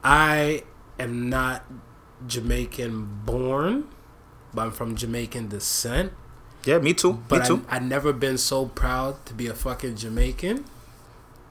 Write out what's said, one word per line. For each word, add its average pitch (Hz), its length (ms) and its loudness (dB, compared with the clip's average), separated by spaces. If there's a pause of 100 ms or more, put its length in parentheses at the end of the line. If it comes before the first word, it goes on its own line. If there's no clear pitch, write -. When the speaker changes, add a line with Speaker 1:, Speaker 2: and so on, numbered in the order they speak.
Speaker 1:
I 151 600 4 (340)
am 120 320 -2
not 127 340 0 (600)
Jamaican 117 960 -4
born, 135 640 0 (640)
but 110 100 -2
I'm 113 100 -2
from 113 240 -6
Jamaican 117 520 -6
descent. 120 640 -2 (520)
Speaker 2:
Yeah, 156 140 4
me 151 140 4
too. 180 360 4
Speaker 1:
But 135 140 6
Speaker 2:
Me - 40 4
too. - 220 4
Speaker 1:
I, 127 80 0
I - 20 0
never 139 340 0
been 131 240 0
so 135 300 0
proud 127 600 -2
to 117 80 -14
be 120 120 -4
a 113 80 -6
fucking 123 420 -4
Jamaican 127 680 2 (880)